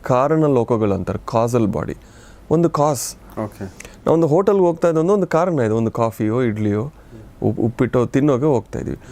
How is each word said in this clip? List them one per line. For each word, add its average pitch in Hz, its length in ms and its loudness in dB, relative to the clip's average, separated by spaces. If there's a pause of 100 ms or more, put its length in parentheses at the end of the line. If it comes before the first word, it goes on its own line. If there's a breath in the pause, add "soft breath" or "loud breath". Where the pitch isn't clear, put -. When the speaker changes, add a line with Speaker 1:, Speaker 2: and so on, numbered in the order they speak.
Speaker 1:
ಕಾರಣ 143 420 2
ಲೋಕಗಳು 113 480 2
ಅಂತಾರೆ, 92 320 -4
ಕಾಸಲ್ 117 420 0
ಬಾಡಿ, - 280 -4 (560 loud breath)
ಒಂದು 165 180 2
ಕಾಸ್. 151 460 -2 (240)
Speaker 2:
ಓಕೆ. 107 260 -10
Speaker 1:
ನಾವು - 480 -4
ಒಂದು 165 140 2
ಹೋಟೆಲ್‌ಗೆ 190 360 2
ಹೋಗ್ತಾ 170 260 0
ಇದ್ದಂದ್ರೆ 165 240 2
ಒಂದು 190 140 0
ಕಾರಣ 170 260 0
ಇದೆ, 123 160 0
ಒಂದು 113 220 0
ಕಾಫಿಯೋ 113 500 -2
ಇಡ್ಲಿಯೋ 107 500 -2 (520 loud breath)
ಉಪ್-, 110 180 -2
ಉಪ್ಪಿಟ್ಟೋ 117 440 0
ತಿನ್ನೋಕೆ 135 400 0
ಹೋಗ್ತಾ 131 340 -2
ಇದೀವಿ. - 180 -8 (140 loud breath)